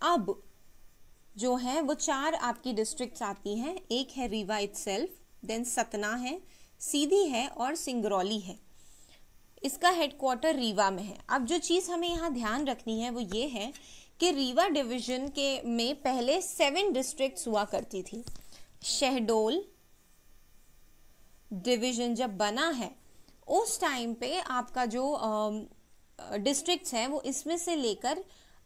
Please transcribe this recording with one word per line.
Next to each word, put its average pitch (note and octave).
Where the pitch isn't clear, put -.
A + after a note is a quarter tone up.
अब D4
जो B3
है B3+
वो D4+
चार D4+
आपकी A#3+
डिस्ट्रिक्ट्स A3
आती G3+
हैं। E4+
एक B3+
है B3+
रीवा G#3+
itself, G3+
then A3+
सतना A3
है, B3+
सीधी D#4
है C4
और C4
सिंगरौली G#3
है। F#3
इसका E4+
हेडक्वार्टर D4
रीवा G#3+
में F#3+
है। G3+
अब B3
जो E4
चीज़ F4
हमें F4
यहाँ E4
ध्यान B3
रखनी A3+
है A#3+
वो A#3
ये A3
है A#3+
कि F4
रीवा C#4
डिवीजन B3+
के, C#4
में A#3
पहले C4
सेवन E4+
डिस्ट्रिक्ट्स C4
हुआ G#3
करती -
थी। A3+
शहडोल A#3+
डिवीजन A#3+
जब A3
बना A3
है A#3+
उस G4
टाइम B3
पे B3+
आपका B3+
जो, B3+
अम, G#3+
अ, -
डिस्ट्रिक्ट्स C#4
हैं, A#3
वो C#4+
इसमें D4
से E4+
लेकर, C#4